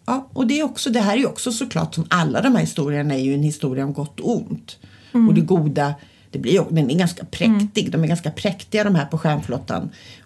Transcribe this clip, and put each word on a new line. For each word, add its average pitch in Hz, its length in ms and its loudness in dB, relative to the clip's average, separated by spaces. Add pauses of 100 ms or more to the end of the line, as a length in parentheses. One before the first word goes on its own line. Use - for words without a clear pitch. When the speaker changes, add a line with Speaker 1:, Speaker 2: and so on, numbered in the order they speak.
Speaker 1:
Ja, 269 280 -4
och 262 140 0
det 285 120 0
är 311 40 0
också, - 260 -4
det 233 100 2
här 202 140 2
är 226 40 2
ju 262 80 2
också - 260 -4
såklart 165 440 -4
som 165 140 -2
alla 160 320 2
de 254 140 4
här - 60 2
historierna 147 520 -2
är 135 60 -2
ju 135 140 0
en 143 100 0
historia 139 420 -2
om 143 80 -4
gott 143 260 -8
och 233 180 0
ont. - 400 -10 (360)
Speaker 2:
Mm. 233 140 6
Speaker 1:
Och - 60 6
det 170 80 6
goda, 147 520 2 (380)
det 139 80 -6
blir 117 140 0
ju, 190 160 4
den 156 220 2
är 151 40 0
ganska 170 300 0
präktig. 208 560 2
Speaker 2:
Mm. 190 100 -4
Speaker 1:
De 170 120 0
är 156 40 0
ganska 165 240 -2
präktiga - 520 -4
de 208 120 4
här 147 100 2
på 156 120 -6
Stjärnflottan. 147 720 -4 (360)